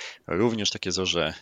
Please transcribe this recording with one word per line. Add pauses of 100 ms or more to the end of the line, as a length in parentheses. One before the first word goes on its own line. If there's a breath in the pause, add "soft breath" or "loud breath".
(260 loud breath)
również
takie
zorze